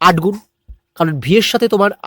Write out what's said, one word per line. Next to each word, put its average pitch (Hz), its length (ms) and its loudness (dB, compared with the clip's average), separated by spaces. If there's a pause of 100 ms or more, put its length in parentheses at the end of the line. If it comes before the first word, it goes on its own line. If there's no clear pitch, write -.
আট 175 160 4
গুণ, 202 120 -2 (640)
কারণ 165 140 0 (120)
ভি 131 160 -2
এর 208 120 0
সাথে 233 220 -2
তোমার 202 180 2 (160)